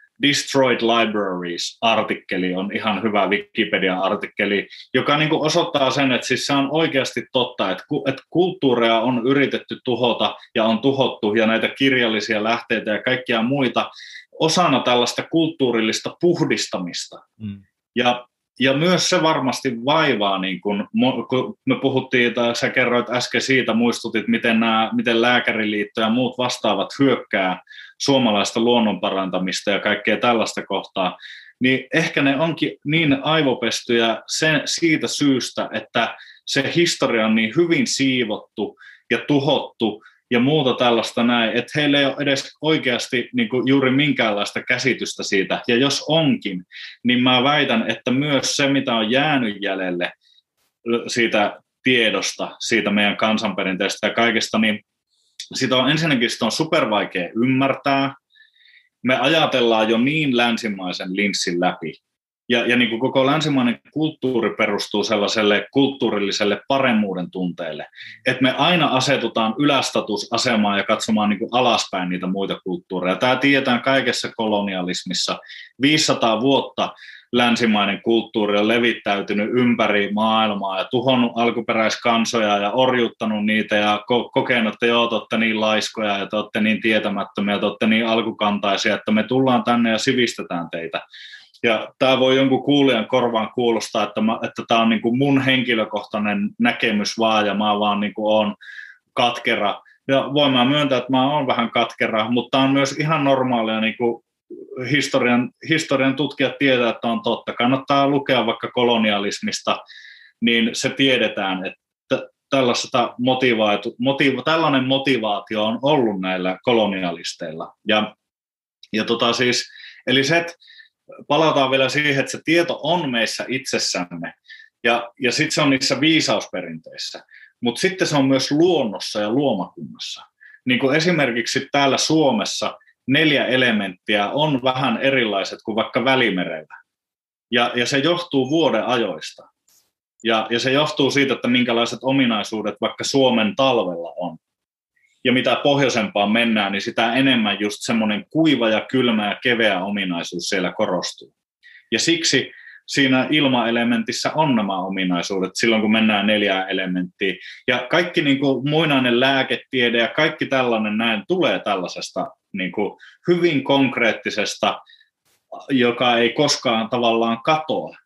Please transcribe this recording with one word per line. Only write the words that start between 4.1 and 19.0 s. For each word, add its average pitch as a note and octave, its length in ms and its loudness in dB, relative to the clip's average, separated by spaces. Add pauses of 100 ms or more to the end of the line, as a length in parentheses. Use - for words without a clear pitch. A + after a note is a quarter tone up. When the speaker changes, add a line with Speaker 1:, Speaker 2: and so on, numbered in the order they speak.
Speaker 1:
joka C#3 220 2
niin D#3 120 0
kuin D3 140 0
osoittaa D3 480 0
sen, C3+ 220 2
että A#2 140 -2
siis B2 200 -2
se C#3+ 60 -2
on C#3 180 0
oikeasti C#3 600 -2
totta, A#2 380 -2
että F#2 180 -6
ku-, D3 200 -4
että C3+ 220 -4
kulttuureja A#2+ 680 2
on A#2+ 260 0
yritetty A#2+ 580 0
tuhota A2+ 520 0 (180)
ja A2 100 2
on A2 140 2
tuhottu, B2+ 560 0
ja A2 120 2
näitä A2 220 0
kirjallisia A2+ 760 0
lähteitä A2 460 -2
ja G#2 120 -2
kaikkia B2 400 -2
muita A#2+ 480 0 (480)
osana D#3+ 420 2
tällaista B2 420 0
kulttuurillista B2+ 1000 0
puhdistamista. A2 960 -2 (220)
Speaker 2:
Mm. G2+ 220 -12 (340)
Speaker 1:
Ja, - 300 0 (340)
ja C3+ 120 4
myös E3 380 2